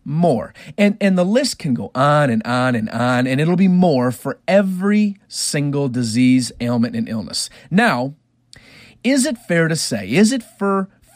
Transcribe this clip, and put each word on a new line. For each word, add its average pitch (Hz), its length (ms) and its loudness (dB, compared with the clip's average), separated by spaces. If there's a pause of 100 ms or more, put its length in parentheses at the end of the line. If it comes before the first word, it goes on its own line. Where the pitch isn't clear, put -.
More. 156 480 0 (240)
And, 202 240 2
and 190 160 2
the 180 80 2
list 240 340 0
can 143 140 -2
go 101 220 -4
on 147 360 2
and 110 160 0
on 123 280 0
and 110 160 -4
on, 123 360 -2
and 131 140 0
it'll 170 160 0
be 190 120 4
more 165 420 2
for - 360 -8
every 202 680 0 (120)
single 143 600 -4
disease, 123 720 2
ailment, 120 340 0
and 113 140 -4
illness. - 400 -8 (220)
Now, 151 440 0 (880)
is 262 220 2
it 285 140 -4
fair 165 300 0
to 160 80 -2
say, 101 340 -6
is 214 220 4
it 262 100 -4
for, 196 480 -4 (260)